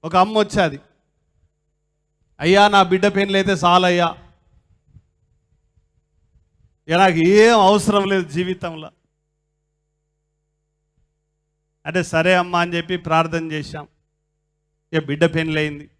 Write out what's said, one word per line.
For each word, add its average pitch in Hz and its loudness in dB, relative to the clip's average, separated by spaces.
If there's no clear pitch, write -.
ఒక 165 -4
అమ్మ 214 2
వచ్చేది, 180 -2
"అయ్యా 196 4
నా 202 4
బిడ్డ 185 0
పెళ్ళి 196 0
అయితే 196 0
చాలయ్యా, 175 2
ఇక 160 -2
నాకు 185 2
ఏం 208 4
అవసరం 202 2
లేదు 190 -2
జీవితంలో." 170 -8
అంటే 170 -4
"సరే 175 0
అమ్మా" 175 0
అని 170 -4
చెప్పి 170 -6
ప్రార్థన 165 -4
చేశాం. 151 -12
ఇక 160 -4
బిడ్డ 147 -2
పెళ్ళి 160 -4
అయింది. 147 -8